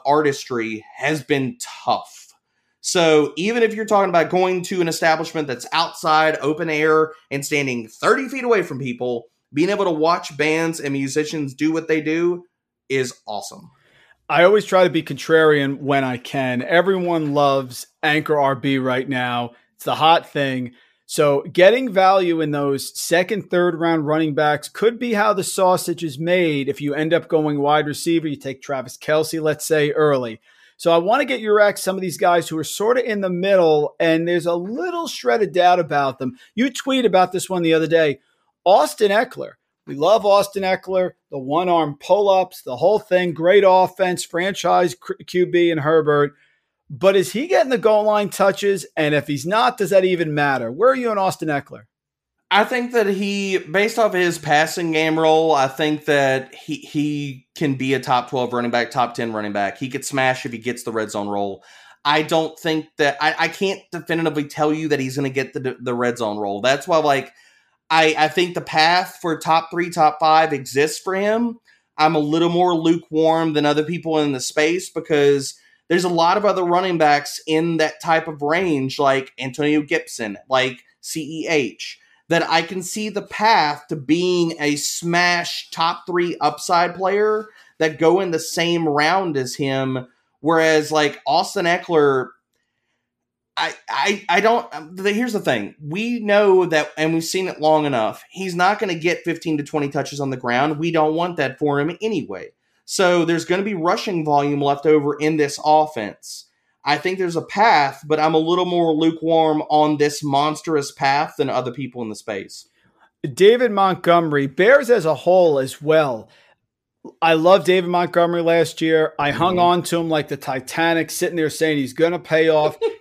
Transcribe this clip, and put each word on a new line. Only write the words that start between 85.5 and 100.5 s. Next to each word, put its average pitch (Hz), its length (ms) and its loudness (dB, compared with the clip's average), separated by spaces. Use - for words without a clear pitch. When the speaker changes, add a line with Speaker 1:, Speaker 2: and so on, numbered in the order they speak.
Speaker 1:
top 170 380 -4
three 175 320 -2
upside 170 560 0
player 208 520 0
that 156 220 -2
go 165 220 4
in 185 100 -4
the 160 80 -2
same 170 480 -2
round 156 480 0
as 131 200 -4
him. 131 520 -4
Whereas, 160 540 2
like, 147 340 0
Austin 180 380 0
Eckler, 156 640 2
I, 151 180 -6
I, 170 400 -2
I 175 100 2
don't, 226 340 0
um, 156 220 -14
the, 190 160 -2
here's 226 220 -2
the 196 80 -4
thing. 110 380 -4
We 214 420 -6
know 202 460 4
that, 156 300 0
and 160 160 0
we've 165 100 -2
seen 190 260 -4
it - 100 -12
long 151 260 4
enough, 117 440 -2
he's 180 260 -8
not 185 240 2
gonna 190 160 -2
get 165 300 -2
fifteen 160 320 -4
to 147 60 -6
twenty 143 260 -4
touches 143 320 -6
on 135 80 -4
the 131 80 -6
ground. 131 420 -2